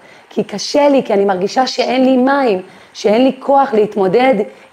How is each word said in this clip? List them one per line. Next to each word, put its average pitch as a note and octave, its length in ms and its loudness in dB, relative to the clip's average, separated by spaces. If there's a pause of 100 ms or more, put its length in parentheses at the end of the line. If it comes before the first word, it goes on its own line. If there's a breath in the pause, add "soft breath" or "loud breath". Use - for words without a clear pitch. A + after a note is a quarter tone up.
(300 loud breath)
כי - 140 -4
קשה C#4+ 460 0
לי, C#4 140 2
כי A3+ 100 -4
אני G3+ 120 2
מרגישה G3+ 420 -2
שאין B3+ 380 -2
לי C4 120 2
מים, B3+ 440 0 (320 loud breath)
שאין A3 300 0
לי C4 160 0
כוח C4+ 340 0
להתמודד G#3+ 600 0 (400 loud breath)